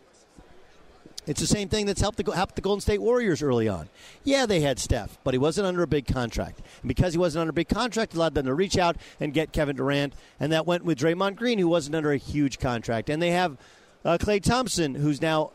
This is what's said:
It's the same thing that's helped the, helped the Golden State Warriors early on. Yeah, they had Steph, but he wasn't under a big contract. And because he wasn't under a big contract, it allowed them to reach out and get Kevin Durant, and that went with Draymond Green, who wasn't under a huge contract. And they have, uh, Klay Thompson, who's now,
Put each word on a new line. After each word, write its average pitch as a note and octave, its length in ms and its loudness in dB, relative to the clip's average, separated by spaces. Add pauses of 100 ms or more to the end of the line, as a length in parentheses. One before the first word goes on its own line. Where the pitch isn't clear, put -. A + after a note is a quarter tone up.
(1300)
It's D3 140 -4
the E3 80 -2
same G3+ 200 0
thing G#3+ 180 0
that's G3+ 140 0
helped G#3 240 0
the, G3+ 60 -2
helped F3+ 240 -2
the F3+ 80 -6
Golden G3 180 0
State G#3 220 0
Warriors G#3+ 400 2
early A#2+ 240 2
on. F2 220 -2 (340)
Yeah, C4+ 240 2
they F#3+ 140 2
had C#3 180 0
Steph, - 460 -4
but C3 100 0
he B2+ 40 2
wasn't E3 280 0
under F3+ 160 0
a D#3+ 60 0
big C#3+ 180 -2
contract. A2+ 540 -4 (220)
And - 40 -10
because D3+ 280 2
he E3 40 0
wasn't E3+ 220 2
under D#3+ 100 0
a C#3+ 40 -6
big D#3+ 140 0
contract, A3 460 -2
it - 20 -10
allowed E3 180 2
them C#3 120 0
to C3 80 0
reach F#3+ 240 0
out E3+ 180 2 (220)
and D3 160 -4
get D3+ 160 0
Kevin C#3+ 240 -2
Durant, C#3+ 400 0 (240)
and D3+ 140 0
that D#3+ 140 2
went F3 180 0
with D#3 160 -2
Draymond F3+ 340 2
Green, A#3 240 0
who F3+ 80 4
wasn't D#3+ 300 2
under D3+ 160 0
a C#3+ 40 2
huge C#3 440 -2
contract. A#2 500 -2
And D3+ 100 -2
they E3+ 120 2
have, F3 240 0 (480)
uh, E3+ 140 2
Klay G3+ 220 0
Thompson, F3 540 0
who's C#3+ 260 0
now, D#3+ 340 0